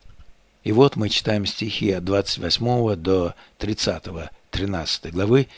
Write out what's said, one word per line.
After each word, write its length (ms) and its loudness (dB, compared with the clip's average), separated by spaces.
И 80 0
вот 240 6
мы 120 0
читаем 380 0
стихи 460 -2
от 120 -4
двадцать 340 0
восьмого 580 0
до 380 0
тридцатого, 720 -4
тринадцатой 640 -4
главы 460 4